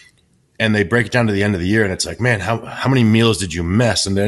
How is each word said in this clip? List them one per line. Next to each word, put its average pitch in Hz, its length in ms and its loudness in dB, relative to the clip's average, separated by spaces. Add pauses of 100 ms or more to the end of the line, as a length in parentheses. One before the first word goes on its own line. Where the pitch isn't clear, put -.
(580)
And 110 160 2
they 104 120 2
break 113 220 -2
it - 40 -16
down 120 160 0
to 104 60 0
the 98 100 0
end 104 100 0
of 92 80 -2
the 87 60 -2
year, 110 160 2
and 95 80 -2
it's 90 140 -6
like, 85 160 -10
"Man, 117 180 0
how, 110 260 -4
how - 240 -4
many 131 140 4
meals 113 340 4
did 90 160 -6
you 87 80 -4
miss?" 98 440 0
And 98 120 -2
it 98 100 2